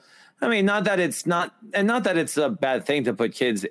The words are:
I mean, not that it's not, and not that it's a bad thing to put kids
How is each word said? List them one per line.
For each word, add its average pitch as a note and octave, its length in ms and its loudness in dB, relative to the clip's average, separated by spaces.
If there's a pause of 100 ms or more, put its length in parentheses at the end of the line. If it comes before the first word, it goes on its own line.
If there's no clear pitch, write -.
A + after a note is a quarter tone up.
(420)
I B3+ 60 0
mean, G#3 200 2
not G3+ 160 2
that G3 160 2
it's E3 260 -2
not, E3+ 300 -2 (180)
and G3+ 140 2
not A#3 160 2
that F#3 120 0
it's E3 220 -2
a D3 120 2
bad B2+ 360 -2
thing C#3+ 200 0
to A#2 80 0
put G#2+ 200 -2
kids A2 380 -2